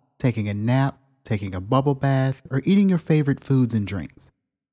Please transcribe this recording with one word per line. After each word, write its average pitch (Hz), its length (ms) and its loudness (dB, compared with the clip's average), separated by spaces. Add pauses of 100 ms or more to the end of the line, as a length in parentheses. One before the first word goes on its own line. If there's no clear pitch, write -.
(200)
taking 113 280 0
a 101 60 -4
nap, 127 420 0 (280)
taking 98 280 -4
a 92 80 -6
bubble 135 360 0
bath, 135 520 0
or 135 160 -4
eating 196 240 4
your 180 100 2
favorite 147 420 0
foods 127 340 0
and 101 140 0
drinks. 92 420 -10 (420)